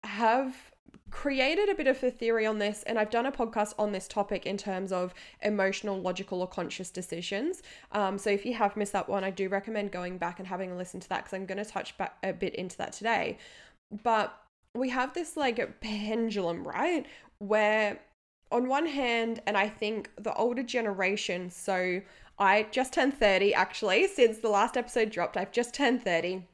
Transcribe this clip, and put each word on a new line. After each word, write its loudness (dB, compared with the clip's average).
have 2
created 2
a 2
bit 0
of 2
a 2
theory 2
on 2
this, -2
and -2
I've 2
done 2
a 0
podcast -2
on 0
this -4
topic -2
in -2
terms -4
of -2
emotional, 0
logical, -4
or -2
conscious -6
decisions. -4
Um, 0
so 0
if 2
you 0
have 2
missed -2
that -2
one, 0
I -2
do -2
recommend -2
going -6
back -4
and -10
having -6
a -6
listen -8
to -20
that, -4
'cause -10
I'm -6
gonna -6
touch -8
ba-, -4
a -2
bit -4
into -8
that -6
today. 0
But 2
we 0
have -2
this, -6
like, 0
pendulum, -2
right? 0
Where 4
on 2
one 2
hand, 0
and 2
I 2
think -4
the -4
older 0
generation, -2
so -2
I 6
just 0
turned 2
thirty, 6
actually. 2
Since 4
the 0
last 2
episode 0
dropped, -2
I've -4
just 0
turned 2
thirty. 0